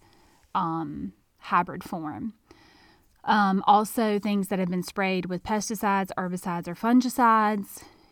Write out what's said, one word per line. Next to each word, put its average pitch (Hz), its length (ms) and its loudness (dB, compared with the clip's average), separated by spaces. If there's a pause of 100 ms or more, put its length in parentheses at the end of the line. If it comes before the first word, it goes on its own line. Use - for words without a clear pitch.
(540)
um, 165 600 -4 (240)
hybrid 180 440 -2
form. 165 520 -8 (880)
Um, 202 420 4
also, 208 540 4
things 202 260 0
that 190 140 -2
have 180 100 -2
been 180 140 -2
sprayed 190 420 -2
with 180 160 -6
pesticides, 202 720 -2
herbicides, 180 520 -6
or 170 80 -8
fungicides, 226 1080 2 (300)